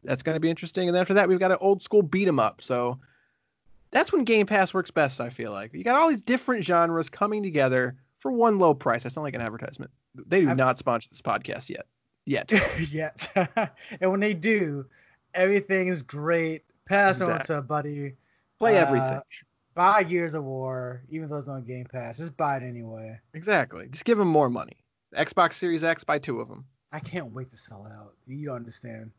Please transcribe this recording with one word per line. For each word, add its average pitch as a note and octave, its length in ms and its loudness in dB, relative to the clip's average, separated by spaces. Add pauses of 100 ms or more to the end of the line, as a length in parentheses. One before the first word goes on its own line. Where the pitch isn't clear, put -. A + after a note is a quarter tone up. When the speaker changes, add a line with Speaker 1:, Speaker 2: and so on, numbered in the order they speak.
Speaker 1:
That's C3 200 -4
gonna D#3+ 180 -2
be D#3+ 80 0
interesting. F3 400 -4
And F3 60 0
then F3+ 80 2
after F3+ 100 -2
that, G3 160 4
we've F#3 100 4
got F#3 140 2
an F#3 80 2
old G3 220 2
school G#3+ 200 4
beat F#3 240 2
'em D#3 140 4
up. G#2+ 220 0
So B2 380 -2 (880)
that's C#4+ 200 2
when D4+ 140 2
Game G#3+ 220 4
Pass G3 260 2
works F#3 180 -2
best, C#3 300 0
I A#2+ 80 -6
feel A#2 240 -10
like. G#2 220 -12
You F3 100 -10
got B3+ 160 4
all E4 80 6
these B3+ 140 0
different A#3+ 420 -2
genres E3+ 460 2
coming G#3 320 -2
together C3 540 2 (240)
for C4+ 120 -4
one A3+ 260 4
low F3 140 6
price. A#2+ 320 0
I C3 60 -6
sound D3+ 140 -8
like C#3 100 -6
an A#2+ 80 -6
advertisement. - 480 -10 (240)
They - 260 2
do D#3 80 6
Speaker 2:
I'm B2+ 80 2
Speaker 1:
not B2+ 220 4
sponsor A#2 320 -2
this - 100 -20
podcast - 480 -6
yet. - 160 -12 (400)
Yet. B2+ 260 -4 (280)
Speaker 2:
<laughs> D#3 120 -4
Yet. D#3 440 -6
<laughs> F#3+ 680 -2
And F#3 100 2
when G3 100 0
they G#3 120 0
do, E3 540 -2 (480)
everything F#3+ 540 2
is E3+ 140 -4
great. D#3+ 600 -2 (240)
Pass G3 340 4
it F#3+ 40 0
on E3+ 80 0
Speaker 1:
Exactly. D3+ 220 -4
Speaker 2:
to D3 40 -2
a C#3+ 40 -6
buddy. C#3+ 500 -6 (480)
Speaker 1:
Play G#3 180 6
Speaker 2:
Uh, E3+ 80 6
Speaker 1:
everything. C3 340 0 (540)
Speaker 2:
Buy G3 300 4
Gears E3+ 300 -2
of D3+ 100 -6
War, C3 680 -8
even D#3 180 -10
though D3 80 -8
it's C#3 120 -10
on C3+ 160 -10
Game B2 220 -12
Pass. A#2 320 -12
Just D#3 180 -12
buy C#3+ 220 -2
it B2+ 40 -8
anyway. A2+ 560 -12 (140)
Speaker 1:
Exactly. D#3 560 -2
Just C3+ 160 -16
give A3+ 160 4
'em F#3 80 4
more D3+ 200 6
money. F#2 280 -6 (380)
Xbox E3 400 2
Series E3+ 280 -2
X, E3 220 -2
buy D3+ 140 0
two C3 220 -6
of A#2 100 -12
'em. - 140 -18 (280)
Speaker 2:
I D3+ 80 -10
can't D#3 320 -10
wait B2+ 180 -14
to A#2 60 -20
sell G#2 300 -20
out. G#2+ 280 -20 (120)
You C#3+ 200 -12
don't C3 100 -8
understand. A2+ 640 -16